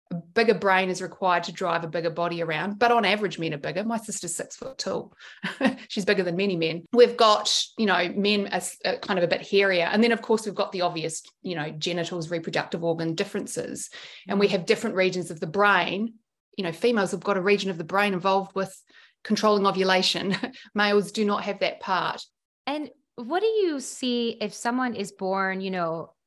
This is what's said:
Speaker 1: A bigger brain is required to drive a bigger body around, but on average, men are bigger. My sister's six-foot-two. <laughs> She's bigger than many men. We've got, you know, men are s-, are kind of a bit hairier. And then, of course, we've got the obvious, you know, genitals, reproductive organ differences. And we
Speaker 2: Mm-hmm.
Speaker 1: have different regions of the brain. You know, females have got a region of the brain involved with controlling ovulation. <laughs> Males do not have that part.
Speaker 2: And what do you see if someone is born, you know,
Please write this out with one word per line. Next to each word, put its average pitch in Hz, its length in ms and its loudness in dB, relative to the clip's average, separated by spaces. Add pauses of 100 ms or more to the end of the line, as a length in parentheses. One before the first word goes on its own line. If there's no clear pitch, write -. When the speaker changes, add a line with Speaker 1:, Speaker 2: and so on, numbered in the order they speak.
(120)
Speaker 1:
A 175 40 -6
bigger 220 380 2
brain 190 360 2
is 180 120 -4
required 175 440 0
to 185 80 -10
drive 170 320 -2
a - 20 -10
bigger 165 220 -4
body 170 320 -2
around, 165 360 -4
but 233 140 4
on 233 140 4
average, 202 340 0
men 160 140 -2
are 147 40 -6
bigger. 156 280 -6
My 226 120 -2
sister's 185 380 -8
six-foot-two. - 760 -8 (380)
<laughs> - 380 -2
She's 202 180 -4
bigger 196 180 2
than 170 120 -2
many 190 220 0
men. 160 340 -2
We've 240 240 8
got, - 480 4 (140)
you 226 80 2
know, 180 300 2
men 202 320 2
are - 80 -4
s-, - 300 -4
are - 120 0
kind 196 220 -2
of 175 40 4
a 170 60 2
bit - 180 -2
hairier. 190 380 4
And 214 180 2
then, 240 80 4
of 220 100 0
course, 220 240 0
we've 190 100 -6
got - 180 -2
the 180 80 -4
obvious, 165 400 -2 (200)
you 180 140 -6
know, 156 160 -4
genitals, 170 580 -4
reproductive 165 540 -4
organ 165 320 -2
differences. - 760 -6 (380)
And 196 120 0
we 202 80 6
Speaker 2:
Mm-hmm. - 40 2
Speaker 1:
have 185 140 -2
different 208 320 0
regions 185 340 0
of 160 80 -12
the 180 80 -4
brain. 196 680 2 (420)
You 196 80 -4
know, 165 80 -2
females 208 380 2
have 180 120 -6
got 196 140 0
a 180 40 0
region 190 280 2
of 170 80 -4
the 165 80 -6
brain 196 280 2
involved 190 400 0
with 190 240 -4 (460)
controlling 208 420 2
ovulation. 185 720 2 (200)
<laughs> - 200 -20
Males 208 380 2
do 220 100 0
not 202 220 0
have 202 140 -4
that - 200 -2
part. 170 420 -2 (460)
Speaker 2:
And 294 220 -4 (260)
what 254 240 -4
do 427 80 2
you 370 320 2
see 240 520 -2 (100)
if 208 120 -6
someone 247 420 -2
is 196 180 -6
born, 190 480 -2
you 190 100 -4
know, 165 400 -4 (140)